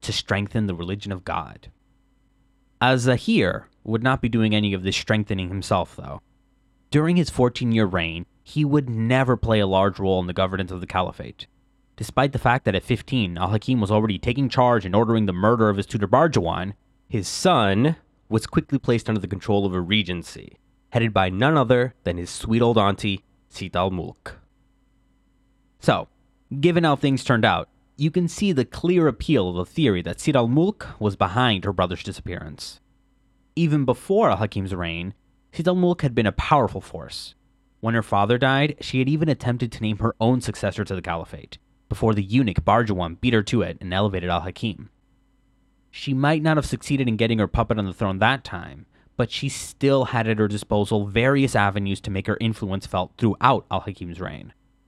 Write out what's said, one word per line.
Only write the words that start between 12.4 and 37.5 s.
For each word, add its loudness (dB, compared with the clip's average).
that 2
at -2
fifteen, -2
Al-Hakim 0
was 0
already 2
taking -2
charge 2
and -2
ordering 2
the 0
murder 4
of 0
his -2
tutor -2
Barjawan, 2
his -4
son 2
was 0
quickly 0
placed 0
under 0
the -6
control -2
of -2
a -2
regency, -2
headed 0
by 2
none 2
other 2
than -4
his -8
sweet -2
old 2
auntie, 0
Sidi -10
al-Mulk. -6
So, 0
given 4
how 4
things 0
turned 4
out, 2
you 0
can 0
see -2
the 0
clear 2
appeal 0
of -6
the -2
theory 0
that -8
Sidi 0
al-Mulk 0
was 0
behind 2
her 0
brother's 0
disappearance. -12
Even 2
before 2
al-Hakim's -2
reign, -6
Sidi -2
al-Mulk 2
had 0
been 2
a 2
powerful 0
force. -14